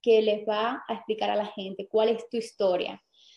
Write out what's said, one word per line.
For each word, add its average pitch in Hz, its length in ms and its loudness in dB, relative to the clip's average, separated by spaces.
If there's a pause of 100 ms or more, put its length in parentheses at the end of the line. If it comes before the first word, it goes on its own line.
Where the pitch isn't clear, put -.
que 220 200 6
les 208 260 0
va 220 400 -2
a 233 60 -4
explicar 214 360 -4
a 208 60 0
la 208 120 0
gente 196 400 -10
cuál 220 220 4
es 226 200 -2
tu 240 80 -4
historia, 202 640 -2 (360)